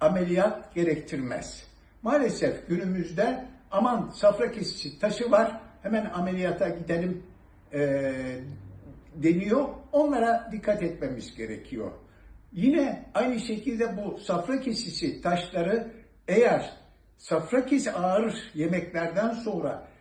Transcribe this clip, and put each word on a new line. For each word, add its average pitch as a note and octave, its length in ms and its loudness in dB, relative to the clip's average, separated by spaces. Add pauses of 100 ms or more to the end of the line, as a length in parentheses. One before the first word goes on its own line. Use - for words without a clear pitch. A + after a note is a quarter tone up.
ameliyat F3+ 760 2
gerektirmez. D3+ 920 -4 (320)
Maalesef A#3 640 2
günümüzde F#3 800 0 (260)
"Aman A3 380 2
safra - 420 4
kesesi - 480 -8
taşı A#3 320 0
var, - 300 6 (200)
hemen G#3+ 240 0
ameliyata F3+ 640 0
gidelim." E3+ 540 -2 (500)
e, C#3 380 2 (1040)
deniyor. F#3+ 520 4 (240)
Onlara A#3+ 600 4
dikkat G#3 320 0
etmemiz C3+ 520 -6
gerekiyor. A2 560 -8 (600)
Yine B3+ 600 2
aynı B3 260 0
şekilde A3 580 -2
bu G3+ 200 -6
safra G3 420 -2
kesesi - 640 -4
taşları F#3 680 0 (360)
eğer G3 460 4 (440)
safra G3+ 480 0
kesi C4 260 2
ağır F#3 600 0
yemeklerden E3+ 760 0
sonra E3+ 580 -4 (140)